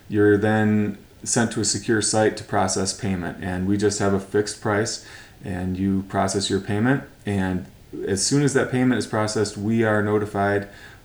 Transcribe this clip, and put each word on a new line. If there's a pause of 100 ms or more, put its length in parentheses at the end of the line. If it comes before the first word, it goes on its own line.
you're
then (260)
sent
to
a
secure
site
to
process
payment.
And
we
just
have
a
fixed
price, (380)
and
you
process
your
payment. (240)
And (400)
as
soon
as
that
payment
is
processed,
we
are
notified (380)